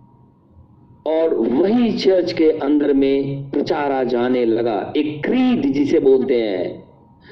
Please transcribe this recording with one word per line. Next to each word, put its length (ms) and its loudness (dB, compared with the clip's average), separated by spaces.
और 260 0
वही 580 0
चर्च 420 2
के 180 2
अंदर 420 0
में 580 0
प्रचारा 520 -2
जाने 420 0
लगा। 520 -2
एक 280 -4
क्रीड 480 0
जिसे 260 2
बोलते 420 2
हैं, 460 -6